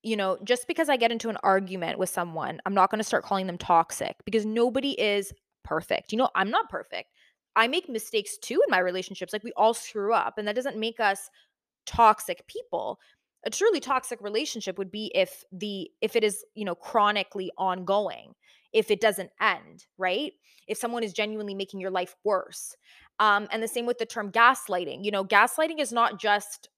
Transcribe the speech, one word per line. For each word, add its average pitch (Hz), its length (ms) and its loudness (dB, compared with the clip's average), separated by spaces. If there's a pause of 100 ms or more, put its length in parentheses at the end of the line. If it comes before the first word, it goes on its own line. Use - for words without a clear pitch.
you 220 140 -2
know, 190 280 0
just 247 240 0
because 330 200 0
I 277 80 4
get 233 160 2
into 226 180 -4
an 208 120 -6
argument 185 560 0
with 185 120 -2
someone, 160 560 -6
I'm 196 80 -2
not 190 160 6
gonna 214 140 -2
start - 200 0
calling 190 220 -2
them 180 120 -6
toxic - 640 2
because 208 200 0
nobody 240 560 2
is 202 320 0 (320)
perfect. - 480 -2
You 214 60 0
know, 254 160 2
I'm 196 160 0
not 339 180 0
perfect. - 400 -10 (480)
I 226 120 4
make 339 200 -2
mistakes 220 500 -4
too 285 280 -2
in - 40 -4
my 190 100 4
relationships. 185 520 -4
Like, 208 120 -8
we 233 80 -10
all 220 220 4
screw 214 380 -4
up, - 260 0
and 208 100 -4
that 208 80 -2
doesn't 247 200 -4
make 226 240 -6
us 196 300 0 (560)
toxic 214 600 4
people. - 520 -6 (480)
A 226 40 -2
truly 381 300 2
toxic 254 400 -4
relationship 208 580 -4
would 190 120 -6
be 214 240 -8
if - 380 0
the, 190 380 -8 (100)
if 220 160 -2
it 220 80 4
is, 202 200 -2 (100)
you 208 100 -8
know, 175 100 -4
chronically 208 840 0
ongoing, 185 800 -2 (380)
if 220 180 2
it 196 100 4
doesn't 202 300 0 (100)
end, 180 460 -2 (120)
right? 190 340 -2 (340)
If 214 120 -6
someone 233 260 -4
is 196 80 -6
genuinely 214 420 -4
making 196 260 -8
your 185 100 -6
life 180 340 -4
worse. - 500 -2 (460)
Um, 208 320 4
and 220 100 -4
the 226 60 -4
same 233 180 -4
with 240 120 -2
the 226 80 -4
term 208 260 -8
gaslighting. 196 720 2
You 202 80 0
know, 196 120 0
gaslighting 277 540 4
is 233 140 -2
not 226 260 2
just - 600 -2